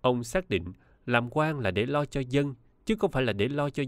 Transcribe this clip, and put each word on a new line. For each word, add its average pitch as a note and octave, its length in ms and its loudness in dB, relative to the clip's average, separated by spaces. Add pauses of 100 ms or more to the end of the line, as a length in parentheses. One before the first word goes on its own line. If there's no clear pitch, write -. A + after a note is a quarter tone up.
Ông B2 220 2
xác F#3 260 -4
định F2+ 240 -2 (320)
làm A#2+ 260 2
quan D3+ 280 0
là G#2 120 0
để G2+ 140 0
lo D3 200 0
cho C#3+ 240 -4
dân, C#3 260 2 (300)
chứ A3 140 2
không G3 120 2
phải C3 120 2
là A#2 100 2
để G2 140 2
lo C#3+ 220 -2
cho C#3+ 180 -4